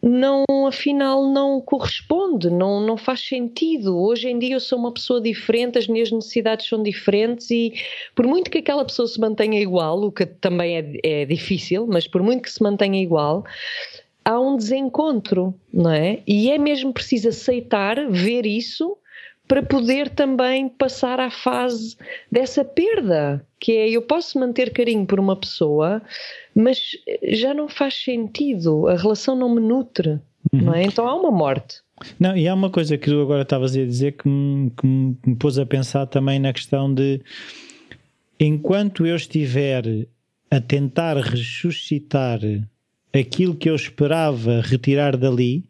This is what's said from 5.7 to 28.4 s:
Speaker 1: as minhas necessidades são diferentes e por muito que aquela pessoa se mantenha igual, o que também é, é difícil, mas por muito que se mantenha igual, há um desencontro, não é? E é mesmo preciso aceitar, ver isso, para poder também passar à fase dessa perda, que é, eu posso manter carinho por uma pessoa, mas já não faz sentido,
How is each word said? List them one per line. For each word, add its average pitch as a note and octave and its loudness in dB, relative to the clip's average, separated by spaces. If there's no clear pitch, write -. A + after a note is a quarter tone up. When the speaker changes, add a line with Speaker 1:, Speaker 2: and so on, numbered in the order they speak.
Speaker 1:
as A3 0
minhas A3+ 0
necessidades A3 -2
são A3 -2
diferentes G#3 0
e A#3 0
por A#3 4
muito E4 2
que - 0
aquela C#4+ 0
pessoa A#3 -2
se A#3 -10
mantenha G#3+ 0
igual, F3+ 0
o G#3 0
que F#3 -2
também F3 -2
é, D3 -8
é D3 0
difícil, F3+ -2
mas F3 0
por F3+ 0
muito A#3+ 2
que - -12
se - 0
mantenha G3 2
igual, E3 2
há A3+ 2
um C4+ 2
desencontro, B3 0
não E3+ 4
é? E3 0
E G#3 2
é D4 2
mesmo C#4 0
preciso A#3 -2
aceitar, A#3 0
ver G#3 2
isso, A#3 -4
para C4+ 4
poder C4 0
também C4 0
passar C4 -2
à B3+ -2
fase B3 -4
dessa C4 2
perda, G3 0
que - 0
é, A3 4
eu A#3 0
posso D4 0
manter B3 0
carinho A3+ 0
por G3 2
uma G3 2
pessoa, E3+ 0
mas A#3+ 2
já A3+ 0
não D4 -4
faz C#4 -2
sentido, A3+ 0